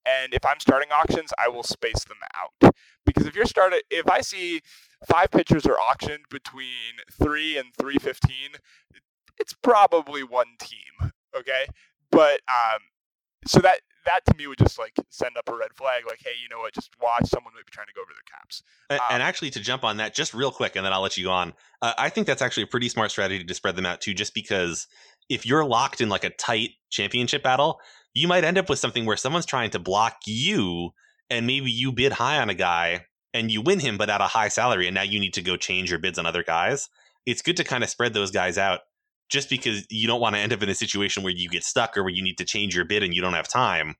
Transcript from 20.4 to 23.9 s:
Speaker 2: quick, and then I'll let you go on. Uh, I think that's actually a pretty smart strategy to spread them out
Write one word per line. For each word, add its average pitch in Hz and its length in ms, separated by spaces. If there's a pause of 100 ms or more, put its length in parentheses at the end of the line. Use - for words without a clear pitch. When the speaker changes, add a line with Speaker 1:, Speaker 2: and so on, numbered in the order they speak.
Speaker 2:
quick, 113 240
and 95 100
then 95 80
I'll 95 100
let 95 140
you 90 80
go 90 60
on. 90 240 (260)
Uh, 117 180
I 143 100
think 214 180
that's 135 160
actually 120 220
a - 40
pretty 120 200
smart 110 220
strategy 95 340
to 87 100
spread 92 220
them 92 100
out 87 140